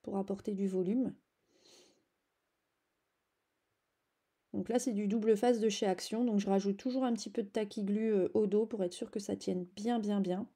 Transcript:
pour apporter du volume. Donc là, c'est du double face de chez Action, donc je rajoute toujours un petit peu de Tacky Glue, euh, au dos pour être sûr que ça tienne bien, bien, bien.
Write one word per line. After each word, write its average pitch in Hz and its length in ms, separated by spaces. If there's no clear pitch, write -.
pour 208 140
apporter 196 380
du 196 140
volume. 190 460
Donc 196 160
là, 240 120
c'est 247 120
du 208 140
double 214 300
face 240 240
de 226 80
chez 208 180
Action, 214 380
donc 208 160
je 202 80
rajoute 196 280
toujours 254 280
un 240 80
petit 220 180
peu 226 140
de 202 40
Tacky 214 360
Glue, 214 280
euh, 185 220
au 214 140
dos 208 180
pour 214 160
être 180 100
sûr - 180
que 208 100
ça 202 160
tienne 185 280
bien, 226 240
bien, 202 200
bien. 185 360